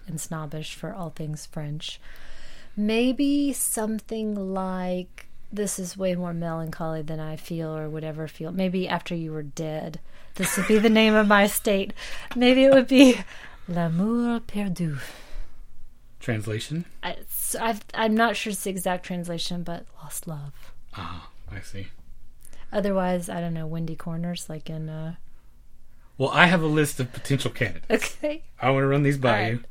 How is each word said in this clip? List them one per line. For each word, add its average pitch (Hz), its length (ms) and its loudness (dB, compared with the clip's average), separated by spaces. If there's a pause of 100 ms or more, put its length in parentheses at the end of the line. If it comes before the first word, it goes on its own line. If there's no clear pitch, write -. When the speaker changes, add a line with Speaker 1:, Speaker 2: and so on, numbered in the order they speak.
Speaker 1:
and 165 160 -8
snobbish 156 540 -8
for 160 180 -8
all 180 160 -8
things 151 380 -8
French. 151 520 -8 (800)
Maybe 262 760 2
something 214 1000 -4
like, 185 720 -4 (260)
this 202 280 -2
is 180 180 -8
way 190 180 0
more 175 180 -4
melancholy 165 680 -4
than 156 180 -4
I 156 180 -6
feel 160 380 -6
or 156 140 -6
would 156 140 -6
ever 156 240 -6
feel. 160 240 -8
Maybe 185 360 0
After - 280 -2
You 165 160 -6
Were 156 120 -6
Dead. 156 560 -6 (360)
This - 200 -2
would 180 120 0
be 214 100 8
the 220 140 8
name 220 240 8
of 214 120 6
my 202 180 8
estate. - 460 0 (440)
Maybe 254 300 8
it 269 80 10
would 262 140 8
be 254 320 10 (480)
L'amour 208 760 2
perdu. 175 580 -2 (1200)
Speaker 2:
Translation? 110 640 -4 (160)
Speaker 1:
I, 185 120 -6
it's, - 420 -6
I've, 226 260 -2 (140)
I'm 220 200 2
not 220 200 4
sure 214 160 -4
it's 190 120 -6
the 202 60 -2
exact 185 380 -2
translation, 175 560 -4
but 170 220 -6 (180)
lost - 240 -10
love. 143 440 -10 (240)
Speaker 2:
Ah, 87 340 -10 (220)
I 98 100 -8
see. 95 260 -8 (840)
Speaker 1:
Otherwise, 185 580 2
I 180 120 -4
don't 170 140 -2
know, 160 100 -4
Windy 160 300 -4
Corners, 170 520 -4
like 156 220 -10
in, 156 200 -6
uh 160 260 -8 (1040)
Speaker 2:
Well, 135 100 2
I 160 160 8
have 170 160 4
a 160 60 2
list 151 320 2
of 127 120 -2
potential - 380 -2
candidates. - 680 0
Speaker 1:
Okay. 302 260 -4 (180)
Speaker 2:
I 123 80 4
wanna 135 180 4
run 139 140 4
these 143 160 4
by 127 120 4
Speaker 1:
All 113 140 6
right. 110 100 0
Speaker 2:
you 120 180 -4